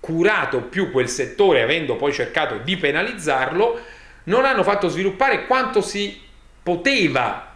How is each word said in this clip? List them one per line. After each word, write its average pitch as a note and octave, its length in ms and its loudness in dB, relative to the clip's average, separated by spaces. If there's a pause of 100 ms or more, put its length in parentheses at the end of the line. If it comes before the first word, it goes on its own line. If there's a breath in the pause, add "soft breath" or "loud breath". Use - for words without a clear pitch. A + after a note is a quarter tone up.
curato E3 600 0
più F3+ 280 -4
quel B2+ 180 2
settore, D3 540 2
avendo C3+ 340 0
poi C3+ 160 -2
cercato B2+ 460 -2
di D3+ 180 -4
penalizzarlo, D#3+ 1040 0 (440 loud breath)
non A#3 200 2
hanno B3+ 180 2
fatto G3+ 260 2
sviluppare F#3+ 580 0
quanto B3 340 2
si G3+ 400 -4 (420)
poteva E3 920 0